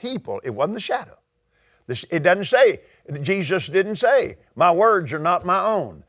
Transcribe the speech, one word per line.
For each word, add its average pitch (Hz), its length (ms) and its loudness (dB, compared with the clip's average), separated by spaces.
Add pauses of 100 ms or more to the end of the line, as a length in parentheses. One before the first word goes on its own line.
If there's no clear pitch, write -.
people, 240 440 -8
it 123 60 -6
wasn't 147 240 -2
the - 40 -10
shadow. - 380 -6 (680)
This, 120 220 -8
it 165 140 -2
doesn't 190 220 2
say, 247 340 4 (420)
Jesus 180 460 -2
didn't 190 300 -2
say, 247 400 2 (180)
"My 170 160 4
words 185 400 2
are 151 80 -6
not 170 260 0
my 185 160 2
own." 190 480 -4